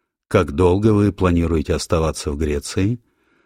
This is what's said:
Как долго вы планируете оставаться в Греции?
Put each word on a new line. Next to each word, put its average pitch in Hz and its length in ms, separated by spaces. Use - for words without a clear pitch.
Как 85 260
долго 90 400
вы 104 180
планируете 85 640
оставаться 78 580
в 71 60
Греции? 78 640